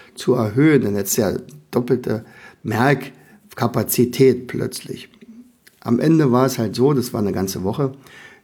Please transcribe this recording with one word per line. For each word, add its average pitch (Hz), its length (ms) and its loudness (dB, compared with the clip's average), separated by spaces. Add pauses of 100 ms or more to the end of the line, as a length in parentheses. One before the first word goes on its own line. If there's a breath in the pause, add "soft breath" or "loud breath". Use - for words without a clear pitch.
(140 loud breath)
zu - 200 -2
erhöhen, 127 480 2
dann 101 120 -2
hättest 101 240 -4
du 117 40 4
ja 95 140 0 (340)
doppelte 123 540 -2 (380 loud breath)
Merkkapazität 123 1800 0
plötzlich.“ - 640 -10 (680)
Am 120 180 0
Ende 156 340 4
war 127 140 4
es 127 120 -4
halt 107 180 -4
so, 131 160 2
das 131 200 -2
war 110 80 -4
eine 101 120 -2
ganze 92 320 -6
Woche, 127 280 -4 (520 loud breath)